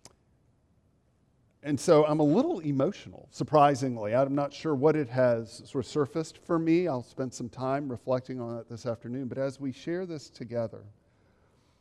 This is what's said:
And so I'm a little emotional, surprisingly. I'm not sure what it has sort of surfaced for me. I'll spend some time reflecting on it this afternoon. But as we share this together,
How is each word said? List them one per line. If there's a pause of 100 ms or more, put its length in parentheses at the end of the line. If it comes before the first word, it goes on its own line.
(1600)
And
so
I'm
a
little
emotional,
surprisingly.
I'm
not
sure
what
it
has
sort
of
surfaced
for
me.
I'll
spend
some
time
reflecting
on
it
this
afternoon.
But
as
we
share
this
together, (1000)